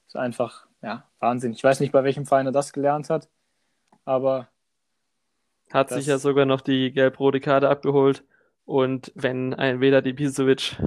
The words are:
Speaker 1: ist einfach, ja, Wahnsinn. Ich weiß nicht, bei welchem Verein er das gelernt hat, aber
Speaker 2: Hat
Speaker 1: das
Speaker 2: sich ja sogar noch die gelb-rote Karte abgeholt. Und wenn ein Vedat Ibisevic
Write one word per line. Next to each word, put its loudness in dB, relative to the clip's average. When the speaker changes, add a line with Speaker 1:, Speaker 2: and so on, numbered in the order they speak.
Speaker 1:
ist -18
einfach, -6
ja, -10
Wahnsinn. -2
Ich -10
weiß 4
nicht, 0
bei 4
welchem -2
Verein 2
er -2
das -2
gelernt -2
hat, -4
aber -2
Speaker 2:
Hat 0
Speaker 1:
das -6
Speaker 2:
sich -6
ja 0
sogar 2
noch 0
die -2
gelb-rote 0
Karte 2
abgeholt. 2
Und -2
wenn -4
ein -2
Vedat 4
Ibisevic 0